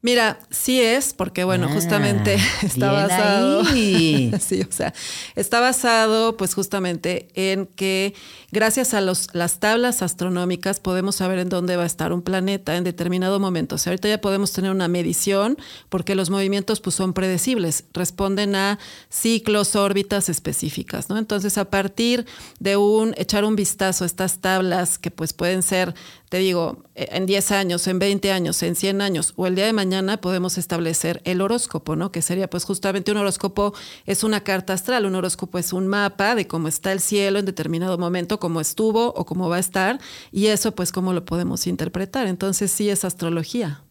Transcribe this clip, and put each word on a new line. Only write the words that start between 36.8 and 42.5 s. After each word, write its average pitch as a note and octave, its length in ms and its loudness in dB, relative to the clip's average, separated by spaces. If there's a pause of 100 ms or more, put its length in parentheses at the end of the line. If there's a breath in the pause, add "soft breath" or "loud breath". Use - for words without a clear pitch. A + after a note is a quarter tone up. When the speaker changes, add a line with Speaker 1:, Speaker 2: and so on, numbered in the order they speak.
Speaker 1:
el F#3+ 80 0
cielo G3 400 2
en G#3 60 0
determinado F#3 520 -2
momento, F3 440 -2
cómo E3 200 -2
estuvo A3 540 0
o - 100 -2
cómo F3+ 240 -2
va F3 80 0
a F#3 40 0
estar, F#3+ 400 0 (320 loud breath)
y G3 140 2
eso, G#3+ 280 2
pues, F3+ 160 -2
cómo F#3 220 0
lo F3 120 -2
podemos F3 440 -2
interpretar. F#3 580 -4
Entonces, F#3+ 460 -2